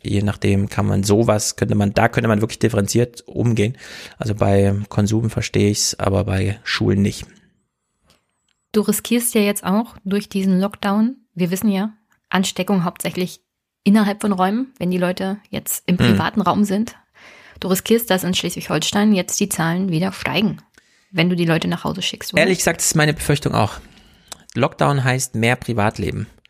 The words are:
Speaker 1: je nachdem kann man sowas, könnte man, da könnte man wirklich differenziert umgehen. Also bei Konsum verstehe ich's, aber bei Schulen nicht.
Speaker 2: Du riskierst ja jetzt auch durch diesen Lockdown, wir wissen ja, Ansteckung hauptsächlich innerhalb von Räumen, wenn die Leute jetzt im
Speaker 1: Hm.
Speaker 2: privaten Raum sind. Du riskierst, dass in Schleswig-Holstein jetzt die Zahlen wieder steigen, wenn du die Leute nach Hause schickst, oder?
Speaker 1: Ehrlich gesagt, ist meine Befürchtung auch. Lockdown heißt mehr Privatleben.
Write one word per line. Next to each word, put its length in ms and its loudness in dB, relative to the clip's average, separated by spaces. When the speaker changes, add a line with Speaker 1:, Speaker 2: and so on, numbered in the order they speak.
Speaker 1:
je 200 -2
nachdem 460 0
kann 160 -4
man 200 0
sowas, 520 2
könnte 180 0
man, 200 2
da 160 4
könnte 180 0
man 140 2
wirklich 160 -4
differenziert 680 0
umgehen. 520 0
Also 160 -4
bei 400 4
Konsum 400 0
verstehe 400 0
ich's, 280 -2
aber 260 0
bei 380 -2
Schulen 380 0
nicht. 260 -2
Speaker 2:
Du 100 2
riskierst 520 -2
ja 60 2
jetzt 240 0
auch 400 -2
durch 240 -4
diesen 320 2
Lockdown, 560 0
wir 160 0
wissen 200 0
ja, 240 -2
Ansteckung 560 0
hauptsächlich 560 -6
innerhalb 360 4
von 120 0
Räumen, 460 0
wenn 120 -2
die 80 0
Leute 400 -2
jetzt 380 -8
im 120 2
Speaker 1:
Hm. 100 2
Speaker 2:
privaten 340 2
Raum 220 2
sind. 300 -2
Du 100 -6
riskierst, 420 2
dass 120 2
in 120 0
Schleswig-Holstein 800 0
jetzt 260 -2
die 80 0
Zahlen 420 -2
wieder 220 0
steigen, 460 -2
wenn 200 0
du 60 0
die 100 2
Leute 220 0
nach 160 -4
Hause 180 -4
schickst, 320 -6
oder? 80 4
Speaker 1:
Ehrlich 160 2
gesagt, 240 -2
ist 140 0
meine 180 4
Befürchtung 400 -2
auch. 240 0
Lockdown 500 0
heißt 320 -2
mehr 200 2
Privatleben. 680 -2